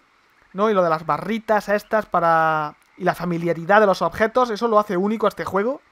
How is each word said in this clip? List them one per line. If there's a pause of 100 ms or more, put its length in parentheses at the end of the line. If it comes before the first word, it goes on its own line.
(540)
¿no?
Y
lo
de
las
barritas
estas
para, (220)
y
la
familiaridad
de
los
objetos,
eso
lo
hace
único
a
este
juego. (100)